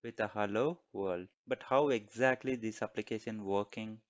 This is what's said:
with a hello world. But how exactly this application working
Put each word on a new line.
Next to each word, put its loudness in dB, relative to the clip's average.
with -10
a 2
hello 0
world. -2
But -2
how 4
exactly 0
this -6
application -4
working -2